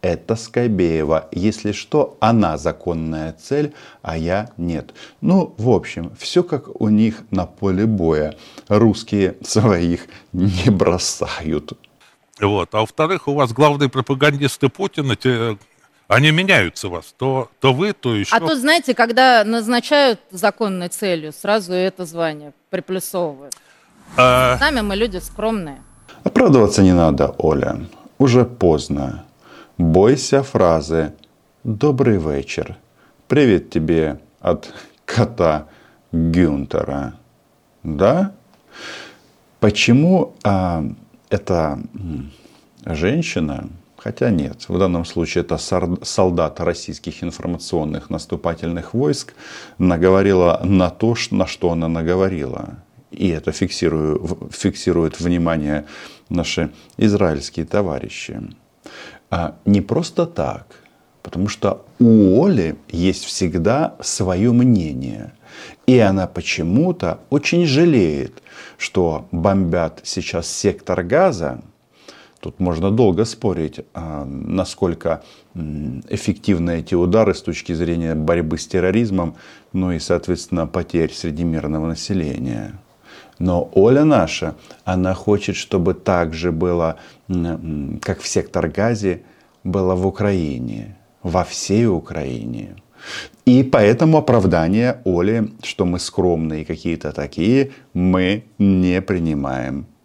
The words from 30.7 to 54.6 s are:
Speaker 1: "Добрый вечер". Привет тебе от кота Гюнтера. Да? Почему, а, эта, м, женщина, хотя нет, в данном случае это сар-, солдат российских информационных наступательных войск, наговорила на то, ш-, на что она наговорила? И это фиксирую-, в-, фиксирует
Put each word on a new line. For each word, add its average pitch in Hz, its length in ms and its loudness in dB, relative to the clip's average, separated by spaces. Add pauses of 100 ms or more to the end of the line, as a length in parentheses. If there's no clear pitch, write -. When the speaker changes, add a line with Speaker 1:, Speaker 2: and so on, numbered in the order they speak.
Speaker 1:
"Добрый 120 520 2
вечер". 73 600 -6 (500)
Привет 127 440 2
тебе 78 500 -2 (180)
от - 340 -4 (300)
кота 82 640 0 (460)
Гюнтера. 73 1040 -2 (680)
Да? 120 480 0 (1300)
Почему, 143 760 2 (120)
а, 90 400 0 (440)
эта, 82 480 -2 (160)
м, 71 380 -10 (540)
женщина, 82 840 -2 (300)
хотя 120 320 -2
нет, 76 400 -2
в 87 100 -2
данном 87 240 0
случае 85 400 -2
это 82 140 -4
сар-, 90 480 -2
солдат 87 560 0
российских - 600 -6
информационных 80 880 -6
наступательных 85 840 -6
войск, 139 400 -2 (440)
наговорила 92 840 4
на 92 260 2
то, 113 260 0
ш-, - 200 -6
на 92 120 0
что - 240 -2
она 82 180 -2
наговорила? 82 880 -2 (340)
И - 160 -2
это 82 240 -2
фиксирую-, 78 720 -2
в-, - 280 -8
фиксирует 85 680 -2